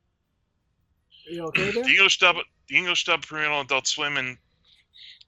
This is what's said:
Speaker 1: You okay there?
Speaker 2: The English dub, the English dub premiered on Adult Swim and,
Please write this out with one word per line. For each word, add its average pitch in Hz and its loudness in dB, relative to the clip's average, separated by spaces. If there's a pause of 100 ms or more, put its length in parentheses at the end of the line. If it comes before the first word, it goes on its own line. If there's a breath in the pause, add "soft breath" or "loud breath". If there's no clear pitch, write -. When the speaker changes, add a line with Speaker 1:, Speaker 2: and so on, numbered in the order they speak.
(1200)
Speaker 1:
You 170 -10
okay 190 -2
there? 233 -2
Speaker 2:
The 262 4
English 185 6
dub, 175 4 (320)
the 139 -4
English 175 0
dub 160 0
premiered 151 -4
on 139 -2
Adult 135 -2
Swim 147 -4
and, 127 -6 (920 loud breath)